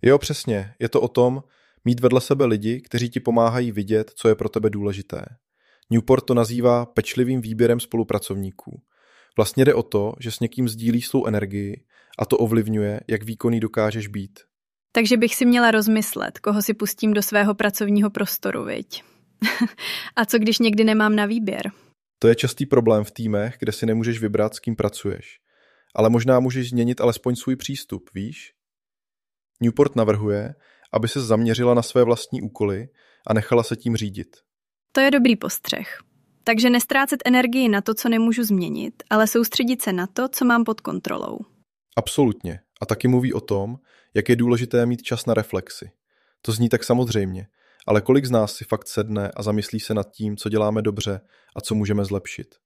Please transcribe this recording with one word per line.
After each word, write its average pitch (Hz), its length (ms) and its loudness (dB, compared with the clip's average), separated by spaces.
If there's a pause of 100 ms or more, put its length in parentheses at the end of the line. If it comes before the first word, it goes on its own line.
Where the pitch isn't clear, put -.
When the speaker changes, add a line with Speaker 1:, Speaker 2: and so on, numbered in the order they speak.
Speaker 1:
Jo, 131 160 6
přesně. 110 640 -4
Je 120 100 -2
to - 120 2
o 123 60 0
tom, 127 360 0 (420)
mít 120 140 0
vedle 123 220 4
sebe 139 240 0
lidi, 113 360 0
kteří 120 280 -4
ti 123 100 -6
pomáhají 117 520 0
vidět, 107 440 -2
co - 120 0
je 110 80 6
pro 107 140 -6
tebe 107 200 0
důležité. 101 560 -6 (640)
Newport 120 360 4
to 131 80 0
nazývá 120 520 2
pečlivým 123 560 -2
výběrem 113 380 2
spolupracovníků. 101 1000 -6 (560)
Vlastně 120 280 2
jde 147 80 6
o 117 100 2
to, 104 360 -2
že 117 120 -10
s - 80 -12
někým 120 300 -2
sdílíš 113 380 -2
svou - 180 0
energii 101 580 -4 (360)
a 107 60 0
to - 120 0
ovlivňuje, 107 720 0
jak 107 160 -4
výkonný 113 360 -2
dokážeš 107 480 -2
být. 101 320 -10 (520)
Speaker 2:
Takže 233 260 2
bych 226 180 0
si 254 100 0
měla 240 260 6
rozmyslet, 220 680 0
koho 208 220 0
si 208 120 -2
pustím 208 400 -2
do 202 80 2
svého 202 340 2
pracovního 208 540 0
prostoru, - 540 -6
viď? - 400 -10 (540)
<laughs> - 580 -6
A 226 100 0
co, 233 140 2
když 214 200 2
někdy 220 240 2
nemám 214 320 4
na 208 100 2
výběr? 208 460 -4 (480)
Speaker 1:
To - 80 4
je 117 80 8
častý 135 300 -4
problém 113 380 4
v - 80 -10
týmech, 110 480 -4
kde 110 120 -4
si - 140 -6
nemůžeš 113 340 0
vybrat, 107 360 0
s - 40 -14
kým 113 160 -4
pracuješ. - 640 -6 (560)
Ale 110 140 4
možná 120 300 4
můžeš 127 300 -2
změnit 123 320 0
alespoň 120 340 0
svůj 131 200 -4
přístup, - 580 -12
víš? 107 400 -12 (1040)
Newport 120 360 2
navrhuje, 104 600 0 (360)
aby 110 160 0
se 135 140 -4
zaměřila 117 520 2
na 120 80 4
své 123 220 2
vlastní 120 380 0
úkoly 104 480 -4 (380)
a 113 60 0
nechala 113 300 2
se 117 120 -4
tím 113 200 -4
řídit. 101 420 -8 (540)
Speaker 2:
To 269 100 2
je 277 100 4
dobrý 247 240 4
postřeh. - 600 -8 (460)
Takže 233 260 2
nestrácet 269 560 0
energii 247 440 4
na 202 120 2
to, 220 120 -4
co 233 160 -2
nemůžu 226 340 2
změnit, 180 640 -2
ale 220 180 4
soustředit 233 540 0
se 196 120 -2
na 180 140 -4
to, 254 200 -4
co 269 180 -2
mám 233 180 4
pod 220 180 -4
kontrolou. - 580 -8 (560)
Speaker 1:
Absolutně. 107 640 -2 (220)
A 110 40 -8
taky - 220 0
mluví 127 260 2
o - 80 -4
tom, 104 360 -6 (360)
jak 107 160 0
je 123 60 8
důležité 120 500 0
mít 120 180 -2
čas - 220 -6
na 117 80 0
reflexi. - 580 -4 (500)
To 117 100 -6
zní 113 180 2
tak 120 140 0
samozřejmě, 104 640 -2 (400)
ale 104 140 4
kolik 135 240 4
z 123 60 -4
nás 110 220 2
si - 120 -14
fakt - 220 -4
sedne 107 480 -4
a - 80 -10
zamyslí 104 360 -2
se - 140 -6
nad 101 180 -4
tím, 104 260 -8
co - 120 -6
děláme 107 320 0
dobře 104 400 -4 (340)
a - 60 -12
co - 140 -4
můžeme 104 300 0
zlepšit? - 500 -10 (100)